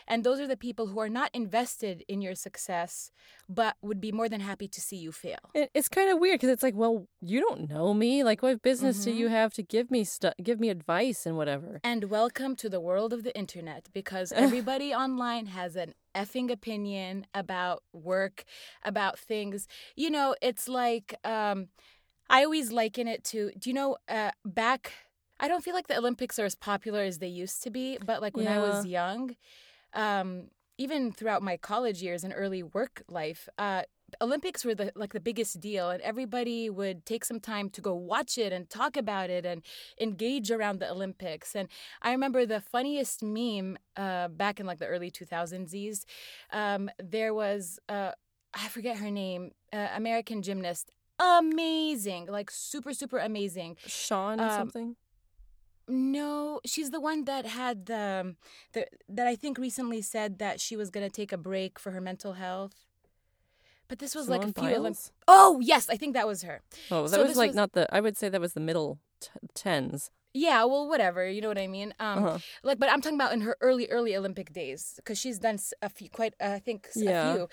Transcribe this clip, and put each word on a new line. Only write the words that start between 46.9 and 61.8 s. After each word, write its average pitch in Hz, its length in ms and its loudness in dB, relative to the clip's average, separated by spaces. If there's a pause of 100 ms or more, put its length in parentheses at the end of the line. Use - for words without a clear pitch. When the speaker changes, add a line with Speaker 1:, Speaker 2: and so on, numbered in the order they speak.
Speaker 1:
there 220 340 -2
was, 202 460 -2 (100)
uh, 202 240 -2 (420)
I 208 140 -8
forget 233 280 -6
her 208 140 -4
name, 185 420 -4 (200)
uh, 208 220 -4
American 226 480 -2
gymnast, 185 480 -6 (300)
amazing, 311 1080 4
like, 202 240 -6
super, - 420 -8
super 254 260 -4
amazing. 190 580 -4 (100)
Speaker 2:
Shawn 208 540 -2
Speaker 1:
Um, 220 100 2
Speaker 2:
something? 226 460 -4 (960)
Speaker 1:
No, 294 760 0
she's 302 240 -4
the 311 100 -4
one 302 240 0
that 269 220 -2
had 226 400 -6
the, 196 500 -4 (360)
the, - 140 -2 (220)
that 226 180 0
I 240 80 4
think 269 220 -4
recently 240 460 -4
said 214 360 -4
that 202 220 -2
she - 160 -4
was 208 140 -6
gonna 202 180 -4
take 202 240 -8
a 190 60 -2
break 190 400 -4
for 196 140 -8